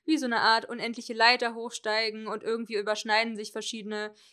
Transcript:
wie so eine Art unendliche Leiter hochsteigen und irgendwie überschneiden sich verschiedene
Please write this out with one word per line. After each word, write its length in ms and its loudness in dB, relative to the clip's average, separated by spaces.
wie 120 4
so 80 -2
eine 140 0
Art 260 4
unendliche 480 -6
Leiter 420 4
hochsteigen 720 -2
und 160 -6
irgendwie 320 -4
überschneiden 600 0
sich 160 -10
verschiedene 640 -8